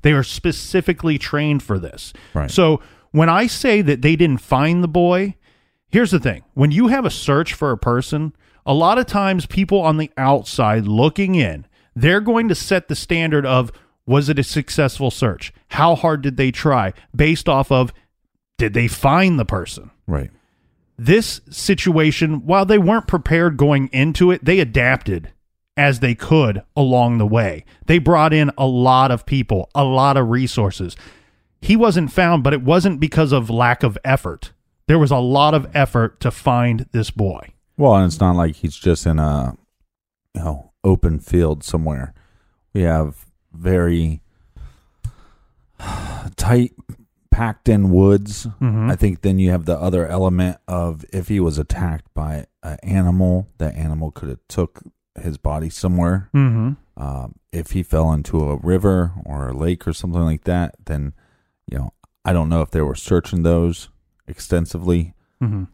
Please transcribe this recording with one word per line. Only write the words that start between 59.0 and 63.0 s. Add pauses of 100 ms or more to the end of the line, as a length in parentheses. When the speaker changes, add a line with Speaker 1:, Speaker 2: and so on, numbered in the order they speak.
Speaker 2:
or
a
lake
or
something
like
that, (100)
then, (540)
you
know, (320)
I
don't
know
if
they
were
searching